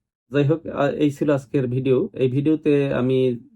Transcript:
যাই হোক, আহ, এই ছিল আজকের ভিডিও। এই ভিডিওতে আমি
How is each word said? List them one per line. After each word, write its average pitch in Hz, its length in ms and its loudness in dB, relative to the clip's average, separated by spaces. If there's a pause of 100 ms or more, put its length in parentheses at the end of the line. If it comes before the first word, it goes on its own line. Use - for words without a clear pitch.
(320)
যাই 143 120 2
হোক, 151 240 0
আহ, 139 240 -2
এই 147 200 0
ছিল 147 200 -2
আজকের 139 360 -2
ভিডিও। 127 460 0
এই 127 180 -2
ভিডিওতে 143 640 0
আমি 131 240 0 (380)